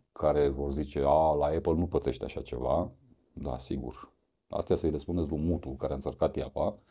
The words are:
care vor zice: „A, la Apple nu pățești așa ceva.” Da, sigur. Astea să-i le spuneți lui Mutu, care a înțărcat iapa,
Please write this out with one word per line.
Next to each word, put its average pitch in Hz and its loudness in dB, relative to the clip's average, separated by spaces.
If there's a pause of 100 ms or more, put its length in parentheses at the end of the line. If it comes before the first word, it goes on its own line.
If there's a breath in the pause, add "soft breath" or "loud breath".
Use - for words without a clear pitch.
(120)
care 73 2
vor 69 -2
zice: 71 -4
„A, 76 6
la 73 2
Apple 82 2
nu 85 2
pățești 67 -2
așa - -8
ceva.” 64 -2 (420)
Da, 67 -6
sigur. - -8 (380)
Astea - 2
să-i 82 2
le 73 -2
spuneți 82 -2
lui 76 0
Mutu, 82 0
care 67 -4
a 69 -2
înțărcat 67 0
iapa, - -2 (120)